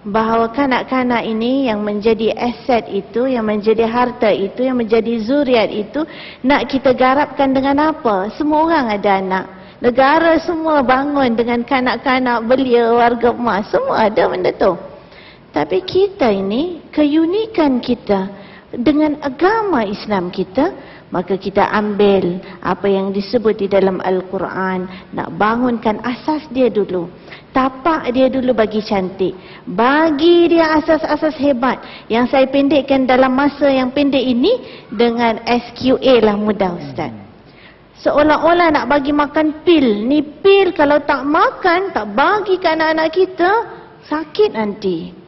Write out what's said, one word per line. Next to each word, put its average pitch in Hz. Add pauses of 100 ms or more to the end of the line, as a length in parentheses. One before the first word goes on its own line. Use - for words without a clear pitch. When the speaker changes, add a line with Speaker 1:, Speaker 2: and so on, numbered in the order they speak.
Speaker 1:
bahawa 220
kanak-kanak 247
ini 240
yang 208
menjadi 208
aset 240
itu, 226
yang 240
menjadi 214
harta 233
itu, 196
yang 262
menjadi 226
zuriat 240
itu, 269 (320)
nak 269
kita 254
garapkan 269
dengan 277
apa? 214
Semua 302
orang 277
ada 196
anak. 190 (400)
Negara 302
semua 320
bangun 262
dengan 240
kanak-kanak 247
belia, 240
warga 240
emas. 220
Semua 494
ada 214
benda 185
tu. 202 (800)
Tapi -
kita 370
ini, 233
keunikan 320
kita 208 (480)
dengan 294
agama 370
Islam 196
kita, 269 (400)
maka 180
kita 196
ambil 196 (240)
apa 180
yang 196
disebut 214
di 196
dalam 190
Al-Quran, 185
nak -
bangunkan 226
asas 294
dia 247
dulu. 180 (400)
Tapak 262
dia 262
dulu 254
bagi 214
cantik. 190 (320)
Bagi 311
dia 320
asas-asas 311
hebat. 262 (240)
Yang 233
saya 269
pendekkan 269
dalam 262
masa 285
yang 262
pendek 277
ini 262
dengan 233
S -
Q 254
A 262
lah 208
mudah, 202
Ustaz. 143
Speaker 2:
Hmm. 104 (800)
Speaker 1:
Seolah-olah 311
nak 269
bagi 285
makan 294
pil. 247
Ni 294
pil 392
kalau 294
tak 277
makan, 370
tak 214
bagi 370
ke 349
anak-anak 320
kita, 359 (560)
sakit 320
nanti. 190 (180)